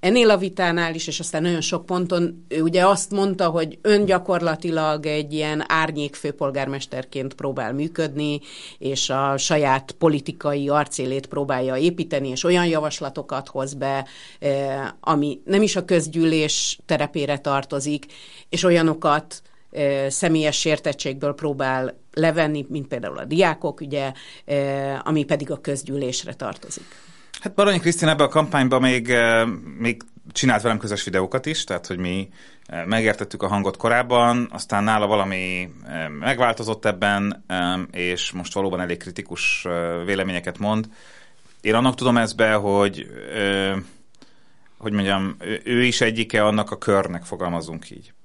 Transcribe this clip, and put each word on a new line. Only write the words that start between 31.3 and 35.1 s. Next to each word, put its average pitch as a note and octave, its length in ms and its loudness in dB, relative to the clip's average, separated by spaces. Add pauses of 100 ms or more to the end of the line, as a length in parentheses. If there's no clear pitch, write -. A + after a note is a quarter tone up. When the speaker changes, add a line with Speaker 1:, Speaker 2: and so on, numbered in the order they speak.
Speaker 2:
is, D#3 180 -4
tehát, F2 220 -6
hogy F2+ 120 -6
mi, F2+ 300 -4 (380)
eh, E2 180 -10
megértettük G#2+ 580 0
a G2+ 40 -2
hangot G2 300 0
korábban, A#2+ 760 2
aztán G2+ 320 -2
nála G#2+ 220 4
valami, F#2 640 -2 (160)